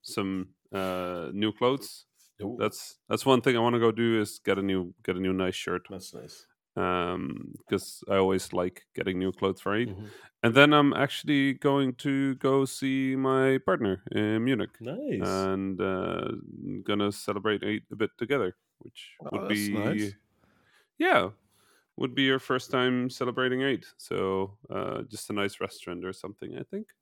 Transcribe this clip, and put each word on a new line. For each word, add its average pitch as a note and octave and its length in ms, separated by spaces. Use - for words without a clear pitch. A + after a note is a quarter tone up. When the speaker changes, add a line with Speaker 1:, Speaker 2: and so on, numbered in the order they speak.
Speaker 1:
some, F#2+ 460
uh, F2+ 600
new G#2 200
clothes. - 520
Speaker 2:
Ooh. G#2+ 160
Speaker 1:
That's, - 400
that's A2 180
one C3 140
thing B2 160
I A#2 40
wanna A#2+ 200
go A2+ 120
do A2+ 280
is - 180
get G2 200
a G2 40
new, F#2+ 320
get F#2 120
a F#2 40
new F#2 120
nice F#2 220
shirt. F2+ 360
Speaker 2:
That's F#2 240
nice. - 320
Speaker 1:
Um, F2+ 760
'cause - 400
I G2+ 80
always F#2+ 360
like F#2 320
getting F#2+ 240
new F#2+ 140
clothes F#2+ 280
for G2+ 140
Eid. A2+ 140
Speaker 2:
Mm-hmm. G2+ 160
Speaker 1:
And A#2 120
then D3 180
I'm D3 220
actually C#3 600
going C#3 420
to C#3 400
go C3+ 280
see C3+ 520
my C3+ 420
partner G#2+ 440
in G#2+ 320
Munich. B2 260
Speaker 2:
Nice. B2+ 480
Speaker 1:
And, F#2+ 520
uh, F#2 480
gonna G2+ 280
celebrate G2+ 520
Eid G#2 180
a A2 40
bit G#2 200
together, A#2 400
which - 420
Speaker 3:
Oh, - 120
Speaker 1:
would G2 180
Speaker 3:
that's G#2 180
Speaker 1:
be G2+ 60
Speaker 3:
nice. G#2 380
Speaker 1:
Yeah. G3+ 340
Would B2+ 180
be C3+ 80
your C3+ 160
first C3 320
time B2+ 400
celebrating B2+ 540
Eid. C3 200
So, F#2+ 580
uh, G#2 400
just - 180
a - 60
nice G2+ 260
restaurant F2+ 460
or F#2+ 80
something, - 420
I - 60
think. G#3 240